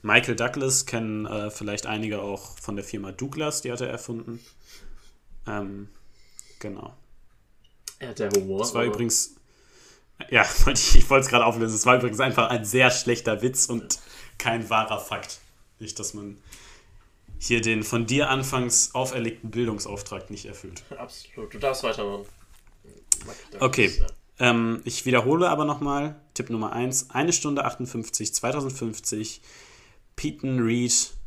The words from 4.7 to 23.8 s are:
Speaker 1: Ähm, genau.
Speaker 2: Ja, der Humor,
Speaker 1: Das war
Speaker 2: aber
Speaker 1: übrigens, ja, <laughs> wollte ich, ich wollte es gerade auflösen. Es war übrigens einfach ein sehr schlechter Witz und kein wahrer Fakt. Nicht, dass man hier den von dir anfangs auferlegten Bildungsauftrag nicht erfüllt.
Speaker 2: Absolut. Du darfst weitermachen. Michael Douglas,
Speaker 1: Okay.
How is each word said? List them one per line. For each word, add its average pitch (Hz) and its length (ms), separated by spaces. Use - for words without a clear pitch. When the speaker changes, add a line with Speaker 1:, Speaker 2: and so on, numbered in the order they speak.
Speaker 1:
Ähm, 101 420
genau. 101 340
Speaker 2:
Ja, 120 120
der 101 180
Humor, 95 300
Speaker 1:
Das - 140
war 120 80
Speaker 2:
aber 113 100
Speaker 1:
übrigens, 110 420
ja, 110 160
<laughs> - 80
wollte - 160
ich, - 160
ich - 140
wollte 135 140
es 135 60
gerade 120 140
auflösen. 113 300
Es 104 120
war 127 100
übrigens 120 240
einfach 127 280
ein 117 160
sehr 123 260
schlechter 117 520
Witz 127 240
und - 320
kein 117 320
wahrer 110 300
Fakt. - 400
Nicht, - 180
dass 110 160
man 101 240
hier 117 200
den 110 220
von 117 240
dir 135 240
anfangs 131 640
auferlegten 120 560
Bildungsauftrag 104 800
nicht 104 160
erfüllt. 92 360
Speaker 2:
Absolut. - 580
Du 110 40
darfst 135 240
weitermachen. 104 440
Michael - 160
Douglas, - 120
Speaker 1:
Okay. 127 360